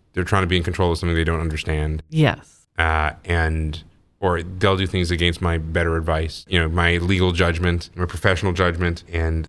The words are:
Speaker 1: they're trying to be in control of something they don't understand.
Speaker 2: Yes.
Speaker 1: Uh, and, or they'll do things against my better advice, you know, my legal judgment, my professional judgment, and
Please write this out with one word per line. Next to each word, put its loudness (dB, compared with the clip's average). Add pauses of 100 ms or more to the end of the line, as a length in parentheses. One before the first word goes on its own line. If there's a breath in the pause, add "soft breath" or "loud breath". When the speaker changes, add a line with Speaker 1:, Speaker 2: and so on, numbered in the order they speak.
(140)
Speaker 1:
they're 0
trying 2
to 0
be 2
in 0
control 0
of 0
something 0
they 2
don't 0
understand. -4
Speaker 2:
Yes. -2 (100)
Speaker 1:
Uh, 0 (120)
and, 0 (380)
or 0
they'll 2
do 2
things 0
against 0
my 0
better 0
advice, -4
you 0
know, 2
my 2
legal 2
judgment, 0
my -4
professional 0
judgment, 0
and -2